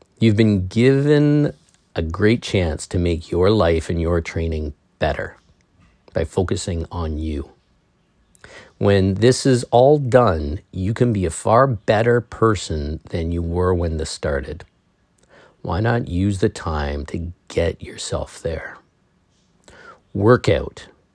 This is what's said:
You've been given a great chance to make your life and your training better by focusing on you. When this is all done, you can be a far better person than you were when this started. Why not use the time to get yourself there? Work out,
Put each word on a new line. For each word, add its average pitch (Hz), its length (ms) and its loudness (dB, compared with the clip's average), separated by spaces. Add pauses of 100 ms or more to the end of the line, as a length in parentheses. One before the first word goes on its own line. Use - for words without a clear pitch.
(200)
You've 110 180 4
been 104 300 4
given 147 840 2 (420)
a - 60 -4
great 101 400 2
chance 82 460 -2
to - 100 -4
make 85 320 -2
your 90 200 2
life 85 400 2
and 85 120 -2
your 85 200 0
training 80 520 -6 (260)
better 78 360 -4 (760)
by 87 100 -2
focusing 87 680 -4
on 80 260 -6
you. 76 340 -8 (1300)
When 98 380 2
this 113 300 2
is 127 200 2
all 135 340 4
done, 104 640 2 (100)
you 95 220 -4
can 120 180 2
be 101 140 0
a 82 40 0
far 113 380 2
better 120 540 0
person 78 880 -2
than 85 240 -4
you 85 80 -4
were 87 320 -2
when 85 240 -2
this 76 140 -6
started. 71 520 -6 (1000)
Why 87 200 -4
not 120 260 0
use 95 320 0
the 110 100 2
time 73 580 -6
to 82 260 -8 (160)
get 85 320 -4
yourself - 600 -12
there? - 360 -10 (1400)
Work 110 340 2
out, - 400 -4 (280)